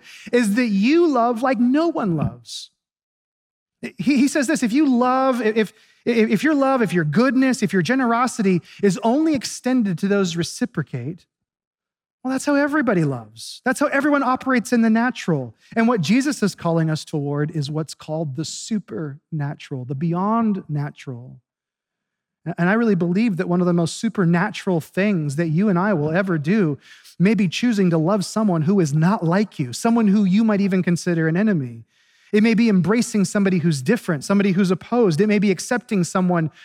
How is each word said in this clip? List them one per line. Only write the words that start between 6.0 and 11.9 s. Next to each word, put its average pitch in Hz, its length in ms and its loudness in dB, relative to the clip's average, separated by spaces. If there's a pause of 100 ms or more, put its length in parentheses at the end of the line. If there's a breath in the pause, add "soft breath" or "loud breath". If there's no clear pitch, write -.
if 233 380 2
your 311 100 2
love, 269 280 2
if 196 100 0
your 170 140 0
goodness, 247 580 2
if 190 80 -2
your 190 100 2
generosity 233 800 0 (220 loud breath)
is 196 200 2
only 302 320 2
extended 233 640 -2
to 202 100 -2
those 190 260 0
reciprocate, 165 920 -6 (960)